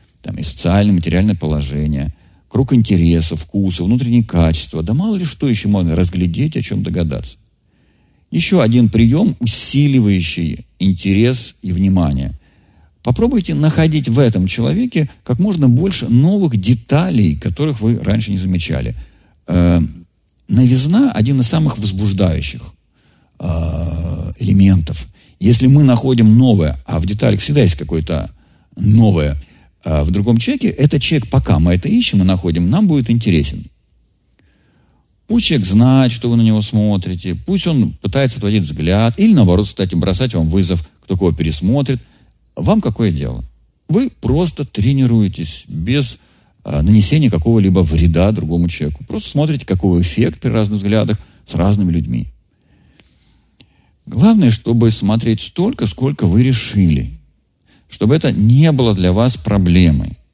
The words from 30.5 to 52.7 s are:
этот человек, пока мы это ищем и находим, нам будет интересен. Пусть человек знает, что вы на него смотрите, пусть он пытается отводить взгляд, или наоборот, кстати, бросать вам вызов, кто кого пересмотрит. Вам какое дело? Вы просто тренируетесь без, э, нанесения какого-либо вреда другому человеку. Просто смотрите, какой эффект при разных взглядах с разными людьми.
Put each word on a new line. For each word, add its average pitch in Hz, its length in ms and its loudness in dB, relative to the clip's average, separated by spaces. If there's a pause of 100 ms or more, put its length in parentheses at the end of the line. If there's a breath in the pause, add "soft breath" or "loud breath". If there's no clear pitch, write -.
этот 147 340 0
человек, 127 280 -2
пока 131 300 0
мы 87 160 2
это 90 120 -2
ищем 226 340 0
и 92 40 2
находим, 87 440 0
нам 196 180 2
будет 143 220 0
интересен. 101 580 -2 (1600)
Пусть 233 180 0
человек 123 200 0
знает, 123 460 4
что 120 180 -4
вы 117 60 0
на 117 60 4
него 110 200 2
смотрите, 95 720 -2
пусть 180 320 -4
он 127 340 0
пытается 127 380 -2
отводить 104 240 0
взгляд, 87 540 0
или 214 160 4
наоборот, 101 340 4
кстати, 95 280 -4
бросать 95 380 -2
вам 82 160 0
вызов, 87 360 0 (180)
кто 95 120 -6
кого 87 160 0
пересмотрит. 104 720 -2 (540 soft breath)
Вам 202 260 0
какое 110 300 -2
дело? 64 340 -6 (420)
Вы 233 220 0
просто 147 560 -4
тренируетесь 110 1000 -2
без, 117 500 -4 (480 soft breath)
э, 71 160 -4
нанесения 107 480 4
какого-либо 95 520 2
вреда 82 500 2
другому 85 360 -2
человеку. 73 360 -8
Просто - 260 -10
смотрите, 147 340 -2
какой 92 380 0
эффект 110 380 -2
при 127 100 -4
разных 107 280 -2
взглядах 104 420 0 (260 soft breath)
с - 80 -14
разными 101 380 0
людьми. - 360 -4 (1800 soft breath)